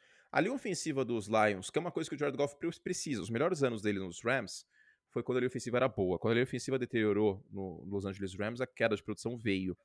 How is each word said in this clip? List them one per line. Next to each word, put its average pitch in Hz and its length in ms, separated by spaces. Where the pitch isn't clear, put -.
A 135 100
linha 214 120
ofensiva 156 520
dos 110 220
Lions, 107 420
que - 80
é 156 40
uma 170 100
coisa 160 180
que 156 60
o 139 40
Jared 143 160
Goff 143 220
pre-, 170 260
precisa, 151 380
os 95 80
melhores 143 320
anos 117 220
dele 104 160
nos 92 240
Rams 117 420
foi 123 100
quando 127 160
a 123 40
linha 123 80
ofensiva 123 280
era 127 100
boa. 90 300
Quando 110 140
a 117 40
linha 120 100
ofensiva 131 340
deteriorou 107 720
no, 92 340
no 95 60
Los 101 140
Angeles 95 280
Rams, 107 280
a 127 60
queda 113 280
de - 80
produção 117 340
veio. 95 460